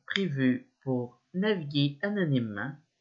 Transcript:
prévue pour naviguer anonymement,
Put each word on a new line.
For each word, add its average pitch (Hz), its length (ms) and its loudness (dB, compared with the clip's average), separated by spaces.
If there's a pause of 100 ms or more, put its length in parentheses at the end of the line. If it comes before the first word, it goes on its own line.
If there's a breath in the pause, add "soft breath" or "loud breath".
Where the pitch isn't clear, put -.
prévue 135 640 0 (120)
pour 123 400 -4 (140)
naviguer 147 680 0
anonymement, 139 720 0 (260)